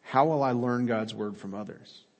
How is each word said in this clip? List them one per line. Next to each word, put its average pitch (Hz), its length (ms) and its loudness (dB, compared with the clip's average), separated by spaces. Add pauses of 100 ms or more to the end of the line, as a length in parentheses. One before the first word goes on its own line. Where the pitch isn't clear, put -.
how 131 240 4
will 156 180 2
I 131 100 2
learn 123 340 2
God's 110 280 -2
word 104 220 -6
from 98 160 -12
others? - 520 -14 (140)